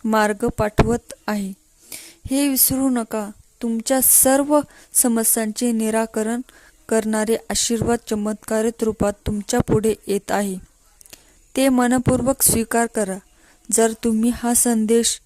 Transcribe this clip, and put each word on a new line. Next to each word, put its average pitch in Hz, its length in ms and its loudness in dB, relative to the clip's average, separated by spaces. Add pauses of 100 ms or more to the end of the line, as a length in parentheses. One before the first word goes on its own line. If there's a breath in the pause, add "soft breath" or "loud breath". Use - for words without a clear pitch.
मार्ग 214 440 2
पाठवत 220 640 0 (140)
आहे. 202 260 -6 (760 loud breath)
हे 285 160 2
विसरू 269 420 0
नका, 220 400 -4 (320)
तुमच्या 233 400 0
सर्व 277 580 4 (340 loud breath)
समस्यांचे 226 760 0
निराकरण 220 720 -2 (480 soft breath)
करणारे 220 460 0
आशीर्वाद 226 640 -2 (100)
चमत्कारित 220 760 -2
रूपात 208 300 -2 (140)
तुमच्या 214 320 -2
पुढे 220 360 0 (120)
येत 196 240 -4
आहे. 196 240 -2 (1000 loud breath)
ते 269 140 4
मनपूर्वक 247 720 2
स्वीकार 233 440 0
करा." 196 320 -4 (540 soft breath)
जर 226 200 2 (120)
तुम्ही 226 260 2
हा 240 240 -2
संदेश 233 720 2